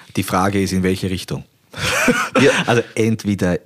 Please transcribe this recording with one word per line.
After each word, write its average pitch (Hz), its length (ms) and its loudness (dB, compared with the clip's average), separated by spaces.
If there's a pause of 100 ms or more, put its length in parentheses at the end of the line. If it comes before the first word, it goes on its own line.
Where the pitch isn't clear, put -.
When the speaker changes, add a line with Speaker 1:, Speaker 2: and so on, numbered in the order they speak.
(160)
Speaker 1:
Die 95 60 0
Frage 98 400 0
ist, 90 100 -2
in 92 120 0
welche 92 260 0
Richtung? 78 340 -6 (960)
Speaker 2:
Ja. 139 180 6
Speaker 1:
<laughs> 175 80 -2
Also 117 160 2 (120)
entweder 104 720 0